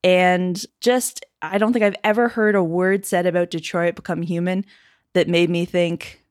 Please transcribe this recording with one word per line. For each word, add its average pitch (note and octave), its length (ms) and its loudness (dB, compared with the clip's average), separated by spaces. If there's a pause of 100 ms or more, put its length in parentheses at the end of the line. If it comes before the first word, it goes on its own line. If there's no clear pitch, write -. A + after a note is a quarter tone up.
And F3+ 580 2 (200)
just, B3 420 0 (160)
I F3+ 160 -6
don't G#3+ 160 2
think A#3 100 2
I've G3+ 220 2
ever A3 240 2
heard G#3+ 260 0
a G3 80 2
word F#3 440 0
said F3 180 0
about F3 260 0
Detroit E3+ 440 -4
Become E3 260 -8
Human F3 460 -4 (480)
that - 140 4
made E3+ 200 2
me F3 160 -2
think F3 680 -4